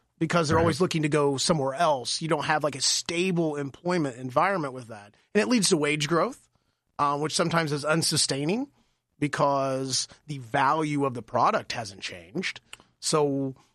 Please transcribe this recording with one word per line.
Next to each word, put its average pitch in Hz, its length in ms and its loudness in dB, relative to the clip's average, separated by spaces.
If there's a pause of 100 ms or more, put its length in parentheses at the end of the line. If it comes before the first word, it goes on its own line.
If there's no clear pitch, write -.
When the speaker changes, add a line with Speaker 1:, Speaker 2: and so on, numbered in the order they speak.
(200)
Speaker 1:
because 165 260 0
they're 160 100 2
Speaker 2:
Right. 165 60 6
Speaker 1:
always 165 180 2
looking 165 220 0
to 151 60 2
go 143 280 2
somewhere 135 380 0
else. 143 480 0
You 160 60 -4
don't 151 160 0
have, 151 180 2
like, 147 140 -2
a 135 40 -6
stable 170 760 0
employment 143 640 -2
environment 147 540 -2
with 127 140 -14
that. 107 300 -18 (180)
And 208 80 4
it 214 60 0
leads 226 220 4
to 190 60 4
wage 147 300 0
growth, 170 320 0 (600)
uh, 143 180 2
which 151 160 -2
sometimes 165 380 2
is 143 120 -4
unsustaining 160 840 0 (500)
because 135 880 0 (220)
the 147 100 -8
value 143 680 0
of 135 100 0
the 120 80 -10
product 139 500 0
hasn't 101 300 -8
changed. 95 580 -8 (400)
So 139 560 0 (180)